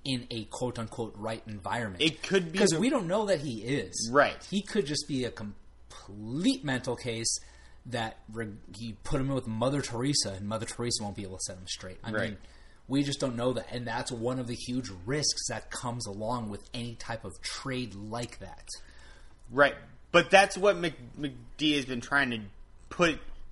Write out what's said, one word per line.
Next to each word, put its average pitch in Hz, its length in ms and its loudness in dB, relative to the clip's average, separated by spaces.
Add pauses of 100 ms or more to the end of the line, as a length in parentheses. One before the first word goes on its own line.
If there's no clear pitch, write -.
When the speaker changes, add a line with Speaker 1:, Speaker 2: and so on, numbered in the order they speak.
Speaker 1:
in 127 260 -2
a 113 140 -6
quote-unquote 117 720 -4
right 107 300 -6
environment. 104 560 -4
Speaker 2:
It 151 200 2
could 175 300 2
be 190 60 0
Speaker 1:
'Cause 202 120 8
Speaker 2:
the 160 100 4
Speaker 1:
we 240 100 4
don't 240 180 2
know 208 180 2
that 180 140 4
he 120 220 -4
is. 113 500 -2
Speaker 2:
Right. 127 240 8 (140)
Speaker 1:
He 196 120 2
could 202 240 0
just 143 220 -2
be 131 160 0
a 113 60 -2
complete 110 1300 -4
mental 127 320 0
case 117 420 -2 (480)
that 117 320 -4 (140)
re-, 110 160 -4 (280)
he 113 280 -8
put 139 160 2
him 135 80 0
with 135 180 0
Mother 117 340 2
Teresa, 120 540 0
and 98 120 -6
Mother 104 200 -2
Teresa 120 360 -2
won't 101 140 -6
be 104 60 -6
able 95 140 -8
to - 100 -8
set 92 100 -10
him 92 100 -14
straight. - 380 -8
I 113 60 -6
Speaker 2:
Right. 110 200 2
Speaker 1:
mean, - 80 -8 (500)
we 139 140 4
just 139 160 -2
don't 127 180 0
know 123 180 2
that, 113 180 -4
and 120 140 -4
that's 120 260 -2
one 123 260 0
of 127 80 -4
the 120 80 -4
huge 123 360 -4 (160)
risks 139 420 0
that 110 220 -6
comes 120 360 -4
along 110 440 -4
with 101 240 -10
any 120 220 -6
type - 280 -8
of 92 80 -8 (100)
trade 127 520 -4
like 107 460 -6
that. - 280 -14 (840)
Speaker 2:
Right. 143 240 8 (380)
But 170 180 8
that's 196 280 10
what 190 180 8
Mc-, 170 180 0 (240)
McD 147 580 0
has 139 100 2
been 127 140 -2
trying 139 300 2
to 117 100 -2 (500)
put 165 280 4 (340)